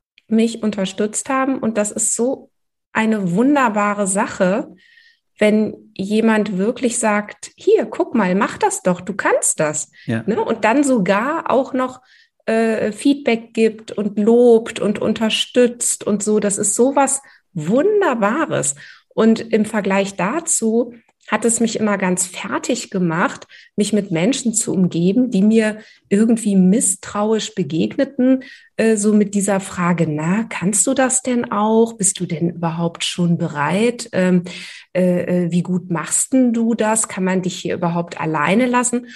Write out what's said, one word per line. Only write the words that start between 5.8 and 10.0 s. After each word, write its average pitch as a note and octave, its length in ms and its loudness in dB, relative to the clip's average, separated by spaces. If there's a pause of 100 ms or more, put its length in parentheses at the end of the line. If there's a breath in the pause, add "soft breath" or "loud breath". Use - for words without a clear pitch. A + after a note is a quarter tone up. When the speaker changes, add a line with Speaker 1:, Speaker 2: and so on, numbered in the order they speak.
Speaker 1:
jemand G#3+ 640 0
wirklich A#3 420 -2
sagt, G#3 560 -2
„Hier, F#4+ 300 2
guck - 300 -4
mal, F#3 200 2
mach A3+ 220 0
das G#4 260 0
doch, F3 180 0
du G#3+ 120 -8
kannst - 460 0
das.“ D3+ 320 -2 (140)